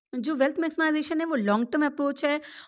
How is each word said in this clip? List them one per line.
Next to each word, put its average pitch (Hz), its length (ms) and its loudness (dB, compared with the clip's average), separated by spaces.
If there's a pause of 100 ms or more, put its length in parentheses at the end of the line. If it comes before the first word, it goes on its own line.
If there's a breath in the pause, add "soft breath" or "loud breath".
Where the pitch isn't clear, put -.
(160)
जो 254 200 -2
वेल्थ 277 240 2
मैक्सिमाइजेशन 311 600 0
है, 330 60 0
वो 320 100 0
लॉन्ग 214 360 2
टर्म 302 140 2
अप्रोच 285 400 0
है, 294 160 0 (260 loud breath)